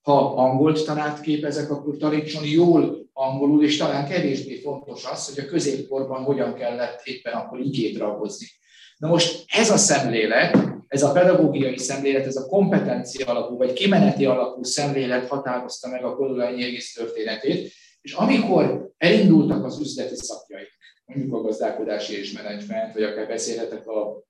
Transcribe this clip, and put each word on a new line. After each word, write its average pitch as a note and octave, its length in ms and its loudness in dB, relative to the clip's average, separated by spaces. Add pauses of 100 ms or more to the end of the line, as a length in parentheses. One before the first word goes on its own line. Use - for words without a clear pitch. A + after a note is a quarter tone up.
Ha C3+ 340 4
angolt C3+ 500 4
tanárt D3+ 360 -4
képezek, D3+ 500 -2
akkor D3 260 -6
tanítson D3+ 480 -2
jól D#3+ 560 4 (120)
angolul, C#3 500 2
és D3+ 140 4
talán D3+ 300 -2
kevésbé C3+ 480 -2
fontos B2+ 560 -10
az, - 220 -10
hogy C3+ 100 -8
a - 40 -12
középkorban C3+ 760 -4
hogyan B2 300 0
kellett A#2+ 500 -6
éppen A#2+ 300 -10
akkor - 260 -8
igét B2 380 -2
ragozni. G#2 480 -6 (520)
Na D3+ 100 -6
most - 400 2
ez A3 220 4
a F3+ 80 6
szemlélet, B2 800 2 (300)
ez C#3 160 0
a C#3 80 4
pedagógiai D#3+ 680 4
szemlélet, C3+ 480 0
ez C3 100 -6
a C3 100 -6
kompetencia C3+ 800 0
alapú, A#2+ 320 -2
vagy B2+ 160 2
kimeneti G3 520 4
alapú B2+ 380 0
szemlélet C3 640 -2
határozta B2+ 600 -6
meg B2+ 140 -6
a A#2+ 120 -6
Kodolányi B2 480 -2
egész A#2+ 300 -8
történetét, A2+ 800 -4 (300)
és C3+ 120 -18
amikor F#3+ 840 2
elindultak E3+ 680 6
az C3 140 -8
üzleti B2+ 360 -8
szakjaik, - 540 -14 (360)
mondjuk C3 280 -6
a A2 80 -4
gazdálkodási G#2+ 760 -4
és G2 140 -10
menedzsment, G#2 600 -8
vagy G#2+ 100 -2
akár G#2+ 240 -4
beszélhetek A2+ 600 -8
a G#2+ 420 -6